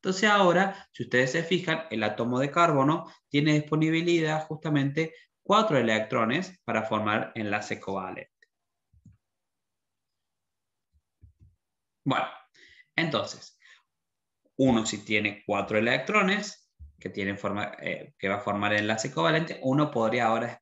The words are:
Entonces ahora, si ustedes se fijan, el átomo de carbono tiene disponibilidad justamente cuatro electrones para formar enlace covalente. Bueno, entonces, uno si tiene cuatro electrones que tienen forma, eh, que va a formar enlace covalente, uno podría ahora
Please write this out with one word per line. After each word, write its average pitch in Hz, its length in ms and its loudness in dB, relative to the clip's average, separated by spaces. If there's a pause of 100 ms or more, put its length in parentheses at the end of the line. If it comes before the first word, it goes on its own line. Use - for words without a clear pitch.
Entonces 190 260 0
ahora, 190 640 4
si - 120 -10
ustedes 127 260 2
se 165 140 -2
fijan, 165 440 -2
el 110 140 -4
átomo 120 380 -2
de 143 100 0
carbono 160 560 4 (220)
tiene 151 260 2
disponibilidad 156 920 2
justamente 151 680 -2 (300)
cuatro 196 340 4
electrones 113 840 0
para 110 180 -2
formar 107 540 -2
enlace 104 420 -4
covalente. 92 540 -10 (3750)
Bueno, - 220 0 (720)
entonces, - 600 -4 (1000)
uno 123 280 4
si 107 200 -6
tiene 104 420 -2
cuatro 101 320 0
electrones 190 920 0 (300)
que - 120 -12
tienen 98 280 -4
forma, 101 420 -6
eh, 82 380 -8
que 98 100 -4
va 98 80 0
a - 40 -8
formar 104 340 -2
enlace 110 380 -2
covalente, 160 500 0
uno 143 280 2
podría 117 360 0
ahora 113 360 -2